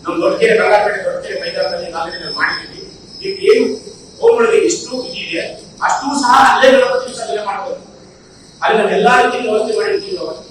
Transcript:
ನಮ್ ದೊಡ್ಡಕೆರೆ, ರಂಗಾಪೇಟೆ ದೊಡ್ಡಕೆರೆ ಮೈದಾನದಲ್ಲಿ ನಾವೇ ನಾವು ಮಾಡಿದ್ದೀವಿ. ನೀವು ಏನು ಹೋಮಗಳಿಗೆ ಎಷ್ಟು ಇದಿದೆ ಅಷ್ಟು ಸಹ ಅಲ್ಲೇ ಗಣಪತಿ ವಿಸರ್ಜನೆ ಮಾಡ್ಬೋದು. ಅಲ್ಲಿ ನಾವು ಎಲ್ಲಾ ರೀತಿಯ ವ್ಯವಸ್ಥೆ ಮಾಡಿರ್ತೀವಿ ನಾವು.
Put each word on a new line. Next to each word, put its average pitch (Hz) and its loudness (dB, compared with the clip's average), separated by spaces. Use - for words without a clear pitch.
ನಮ್ - -4
ದೊಡ್ಡಕೆರೆ, - 2
ರಂಗಾಪೇಟೆ - 2
ದೊಡ್ಡಕೆರೆ - -6
ಮೈದಾನದಲ್ಲಿ 170 -6
ನಾವೇ 165 -8
ನಾವು 170 -12
ಮಾಡಿದ್ದೀವಿ. - -8
ನೀವು 190 -6
ಏನು - 2
ಹೋಮಗಳಿಗೆ 233 4
ಎಷ್ಟು 254 -4
ಇದಿದೆ - -8
ಅಷ್ಟು - -2
ಸಹ - 4
ಅಲ್ಲೇ 523 6
ಗಣಪತಿ 508 2
ವಿಸರ್ಜನೆ - -6
ಮಾಡ್ಬೋದು. 190 -8
ಅಲ್ಲಿ 220 2
ನಾವು 196 2
ಎಲ್ಲಾ 240 4
ರೀತಿಯ 226 0
ವ್ಯವಸ್ಥೆ - 0
ಮಾಡಿರ್ತೀವಿ - -4
ನಾವು. - -10